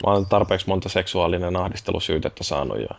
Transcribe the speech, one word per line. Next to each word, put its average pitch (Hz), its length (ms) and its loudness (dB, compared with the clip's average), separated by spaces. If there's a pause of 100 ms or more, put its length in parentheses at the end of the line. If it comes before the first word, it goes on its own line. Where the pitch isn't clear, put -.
Mä 98 60 4
olen 98 140 4
tarpeeksi 95 420 2
monta 95 220 0
seksuaalinen 90 640 0
ahdistelusyytettä 90 880 -2
saanut 67 360 -2
jo. 52 80 -4 (120)